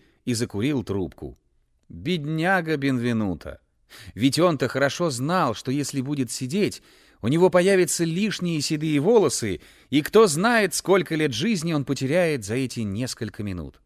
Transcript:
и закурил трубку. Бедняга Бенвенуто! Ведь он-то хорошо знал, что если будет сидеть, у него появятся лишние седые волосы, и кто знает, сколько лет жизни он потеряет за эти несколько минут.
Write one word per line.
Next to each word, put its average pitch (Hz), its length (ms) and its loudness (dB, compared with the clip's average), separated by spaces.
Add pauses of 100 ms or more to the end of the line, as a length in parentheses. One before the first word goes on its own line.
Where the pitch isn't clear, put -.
(260)
и 123 80 0
закурил 117 500 -2
трубку. 87 540 -6 (560)
Бедняга 160 840 -2
Бенвенуто! 117 800 -2 (560)
Ведь 127 240 0
он-то 160 280 2
хорошо 143 440 -2
знал, 139 420 -2
что - 180 -8
если 139 300 -4
будет 135 300 -4
сидеть, 135 500 -2 (400)
у 107 60 -2
него 170 240 4
появятся 180 520 4
лишние 170 580 -2
седые 151 380 0
волосы, 147 640 2 (300)
и 143 100 4
кто 214 240 6
знает, 196 480 2
сколько 175 400 2
лет 151 200 0
жизни 170 380 -2
он 143 140 0
потеряет 143 580 0
за 104 120 -4
эти 131 240 -4
несколько 107 640 -6
минут. 87 420 -8